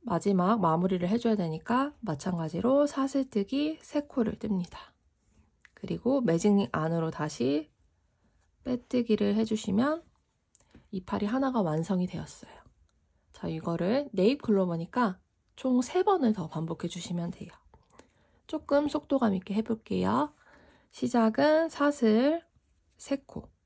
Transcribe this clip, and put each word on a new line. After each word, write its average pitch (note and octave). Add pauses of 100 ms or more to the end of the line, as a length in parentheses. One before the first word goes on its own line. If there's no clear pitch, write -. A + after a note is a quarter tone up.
마지막 G3
마무리를 F3
해줘야 A3+
되니까 G3+
마찬가지로 F3+
사슬뜨기 C4+
세 -
코를 C4+
뜹니다. F#3+ (960)
그리고 G#3
매직링 G3+
안으로 D#3+
다시 B3 (920)
빼뜨기를 A#3
해주시면 A3 (920)
이파리 G3
하나가 B3+
완성이 F3
되었어요. - (840)
자, -
이거를 E3+
네잎 G#3+
글로버니까 F#3 (380)
총 B3+
세 F4+
번을 F4
더 F#3
반복해 D#3+
주시면 E3+
돼요. - (960)
조금 D4
속도감 C4+
있게 F#3+
해볼게요. A3 (580)
시작은 B3+
사슬 C#4+ (500)
세 -
코 - (160)